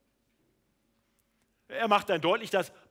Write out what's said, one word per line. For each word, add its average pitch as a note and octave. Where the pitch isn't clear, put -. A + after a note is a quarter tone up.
Er A3+
macht G3+
dann F3
deutlich, F#3+
dass, F#3